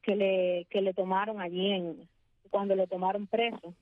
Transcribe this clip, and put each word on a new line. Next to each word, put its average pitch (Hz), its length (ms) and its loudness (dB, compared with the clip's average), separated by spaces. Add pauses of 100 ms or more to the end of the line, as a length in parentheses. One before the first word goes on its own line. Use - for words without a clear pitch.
que 202 120 2
le, 185 560 2
que 202 100 0
le 190 140 0
tomaron 196 460 0
allí 180 280 -2
en, 175 400 -4 (400)
cuando 202 260 2
lo 185 120 2
tomaron 190 400 -2
preso. 220 540 -2